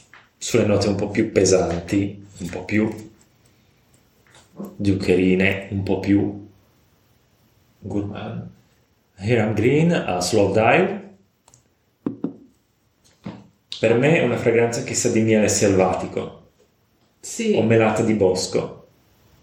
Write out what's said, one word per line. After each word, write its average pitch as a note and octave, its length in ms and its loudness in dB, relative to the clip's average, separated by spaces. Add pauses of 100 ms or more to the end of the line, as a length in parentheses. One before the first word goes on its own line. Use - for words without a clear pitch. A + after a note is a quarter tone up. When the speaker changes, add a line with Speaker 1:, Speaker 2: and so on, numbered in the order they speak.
(380)
Speaker 1:
sulle - 280 0
note G2+ 220 0
un G2+ 80 0
po' F#2+ 140 -4
più - 240 -2
pesanti, F#2 840 0 (220)
un F2 80 -10
po' - 140 -10
più G#2+ 260 -2 (1900)
zuccherine, F#2 920 0
un G2 120 -4
po' F#2+ 160 -2
più - 480 0 (1300)
gourmand. G2+ 680 -10 (720)
Hiram A2 340 0
Green, C#3+ 380 2
uh, F#2 300 -2
Slow G2+ 300 2
Dive. B2 480 2 (2750)
Per A2+ 180 2
me D3 220 4
è B2+ 40 0
una A#2+ 140 0
fragranza A#2 460 2
che A#2 100 -8
sa A2+ 160 0
di G#2+ 120 2
miele A2 260 4
selvatico. F#2 920 0 (800)
Speaker 2:
Sì. A3 360 -4
Speaker 1:
O A2 80 2
melata A2 400 2
di A2 100 0
bosco. - 720 -2 (560)